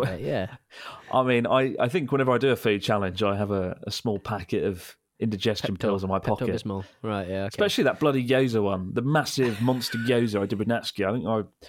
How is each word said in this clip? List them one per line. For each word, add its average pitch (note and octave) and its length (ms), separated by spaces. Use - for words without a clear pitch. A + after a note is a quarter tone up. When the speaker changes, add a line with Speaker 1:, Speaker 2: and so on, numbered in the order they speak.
Speaker 1:
Is - 60
what F#2 100
Speaker 2:
bit, - 80
yeah. A#2+ 300
Speaker 1:
I C3 100
mean, B2 240
I, C3 320
I B2 100
think C#3 220
whenever C3 220
I A#2+ 60
do C3 120
a A#2 60
food G#2+ 240
challenge, G2 420
I G2+ 140
have G2+ 140
a, F#2 320
a - 80
small G#2 280
packet F#2+ 460
of F#2 320
indigestion G#2+ 560
Speaker 2:
Pepto- - 40
Speaker 1:
pills G2 240
in F#2+ 40
my F#2+ 100
pocket. A2 300
Speaker 2:
Pepto-Bismol. G2 360
Right, G2+ 260
yeah, F#2+ 120
okay. G2 80
Speaker 1:
Especially G3 360
that - 160
bloody C3+ 260
gyoza B2+ 360
one, F#2+ 320
the A2 80
massive C3 580
monster A#2+ 380
gyoza A#2 420
I G2 60
did G2+ 120
with G#2+ 100
Natsuki. A2+ 380
I G2 60
think A#2 140
I A2 160